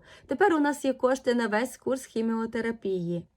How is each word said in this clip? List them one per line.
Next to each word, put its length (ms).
Тепер 280
у 60
нас 240
є 80
кошти 420
на 120
весь 300
курс 280
хіміотерапії. 1200